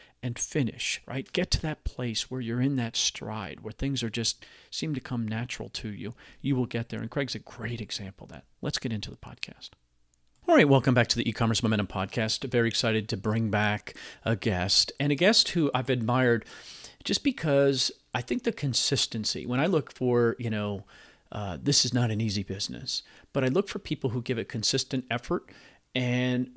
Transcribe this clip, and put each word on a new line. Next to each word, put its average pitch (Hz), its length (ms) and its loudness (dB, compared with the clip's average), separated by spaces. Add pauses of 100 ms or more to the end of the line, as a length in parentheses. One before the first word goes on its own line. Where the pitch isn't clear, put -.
(240)
and 123 160 -4
finish, - 680 -2
right? - 280 -8
Get 180 180 -2
to - 120 0
that 156 200 -4
place - 480 -4
where 131 100 -4
you're 120 200 0
in 139 160 4
that 117 180 0
stride, 104 680 -4
where 107 100 -8
things 139 320 -2
are 117 40 -2
just - 380 -4 (240)
seem 160 240 -4
to 127 60 -4
come 117 260 -4
natural 113 440 -6
to - 180 -8
you. 101 260 -8 (260)
You 139 140 0
will 127 120 0
get 117 240 -6
there. 113 100 -6
And 113 100 -6
Craig's 143 240 -4
a 107 60 -8
great 113 400 -8
example - 460 -10
of - 40 -20
that. 71 140 -18 (160)
Let's - 180 -4
get 120 140 -4
into 107 180 -6
the - 60 -14
podcast. - 540 -12 (760)
All 339 80 6
right, 185 140 10
welcome 135 260 6
back 117 140 6
to - 80 0
the 117 120 0
E-commerce 113 360 2
Momentum 107 240 2
Podcast. 110 600 -2
Very 117 200 2
excited 110 400 0
to 107 80 -4
bring 110 340 0
back 104 440 0 (300)
a 107 120 2
guest, 95 640 2
and 143 100 2
a 143 60 2
guest 175 340 4
who 160 240 2
I've 127 160 0
admired 120 540 4 (580)
just - 220 -2
because 139 640 4 (240)
I 117 60 0
think 240 240 -4
the 233 80 2
consistency, - 920 0
when 123 140 0
I 147 80 2
look 165 260 2
for, 120 460 2
you 117 120 -2
know, 104 340 -2 (480)
uh, 98 280 -6
this - 260 4
is 123 80 -2
not 120 160 4
an 107 100 0
easy 104 220 0
business, 95 600 -6 (300)
but 139 100 0
I 131 60 2
look 170 180 2
for - 120 -8
people - 320 -4
who 120 100 -2
give 117 160 -2
it 110 140 -6
consistent 127 600 -2
effort - 400 -4 (440)
and 123 640 0